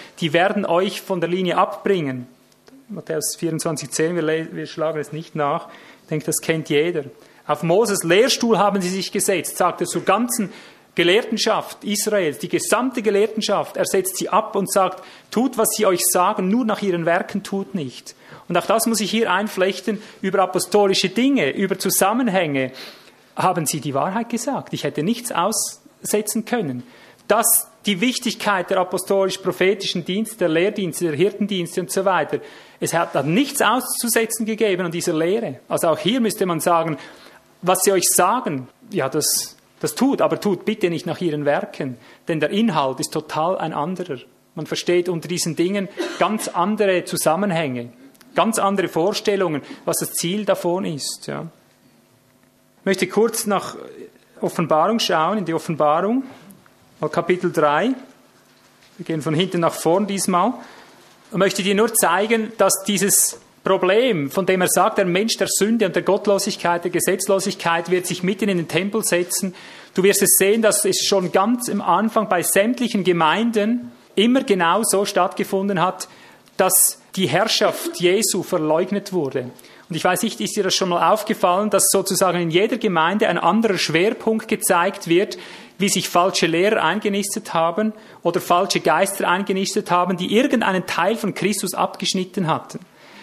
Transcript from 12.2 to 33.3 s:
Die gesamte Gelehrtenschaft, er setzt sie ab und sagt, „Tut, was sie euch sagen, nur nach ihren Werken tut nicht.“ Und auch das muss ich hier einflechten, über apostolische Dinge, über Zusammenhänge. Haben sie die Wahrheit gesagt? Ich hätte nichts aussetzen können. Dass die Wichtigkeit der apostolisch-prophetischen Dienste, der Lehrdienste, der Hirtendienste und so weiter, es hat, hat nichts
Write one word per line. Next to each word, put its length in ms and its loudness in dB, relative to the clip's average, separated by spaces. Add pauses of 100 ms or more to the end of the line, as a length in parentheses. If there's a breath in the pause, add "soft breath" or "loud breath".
Die 100 -8
gesamte 540 0
Gelehrtenschaft, 720 0
er 80 0
setzt 320 0
sie 140 -6
ab 260 0
und 160 -2
sagt, 320 0 (260 loud breath)
„Tut, 280 -2
was 180 2
sie 80 0
euch 160 2 (100)
sagen, 380 2
nur 160 2
nach 160 -2
ihren 240 0
Werken 380 0
tut 320 -6
nicht.“ 400 -10 (340 loud breath)
Und 80 0
auch 80 2
das 220 2
muss 160 0
ich 80 -4
hier 200 0
einflechten, 720 -2 (220 loud breath)
über 160 0
apostolische 720 2
Dinge, 400 2
über 280 -2
Zusammenhänge. 920 0 (640 loud breath)
Haben 300 0
sie 140 -4
die 120 -6
Wahrheit 380 -2
gesagt? 420 -6
Ich 120 -6
hätte 180 -4
nichts 280 -4
aussetzen 1160 -2
können. 360 -4 (460 loud breath)
Dass 400 2 (160)
die 160 0
Wichtigkeit 720 0
der 80 2
apostolisch-prophetischen 1300 0
Dienste, 320 -4
der 100 2
Lehrdienste, 560 -2
der 100 0
Hirtendienste 680 -2
und 80 -8
so 160 0
weiter, 320 0 (420 loud breath)
es 140 -2
hat, 180 0
hat 140 0
nichts 340 0